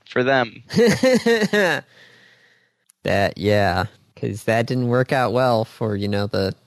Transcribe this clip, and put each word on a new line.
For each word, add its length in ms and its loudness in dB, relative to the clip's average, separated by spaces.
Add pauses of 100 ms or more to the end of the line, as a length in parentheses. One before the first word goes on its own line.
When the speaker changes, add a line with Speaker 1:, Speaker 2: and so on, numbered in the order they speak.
Speaker 1:
for 160 -2
them. 380 0 (140)
Speaker 2:
<laughs> 1040 2 (1200)
That, 360 -2
yeah, 460 0 (320)
'cause 280 -8
that 220 0
didn't 220 -2
work 240 0
out 200 0
well 320 2
for, 300 -6
you 140 -4
know, 180 -2
the 280 -2 (120)